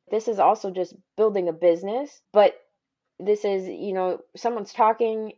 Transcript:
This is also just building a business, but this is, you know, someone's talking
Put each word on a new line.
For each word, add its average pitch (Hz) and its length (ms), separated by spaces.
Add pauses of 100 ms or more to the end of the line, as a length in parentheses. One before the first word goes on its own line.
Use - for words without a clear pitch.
(120)
This 220 160
is 220 120
also 185 320
just 180 220 (240)
building 202 320
a 165 40
business, 180 680 (100)
but 202 220 (640)
this 208 260
is, 190 220
you 170 260
know, 185 260 (160)
someone's 226 380
talking 220 640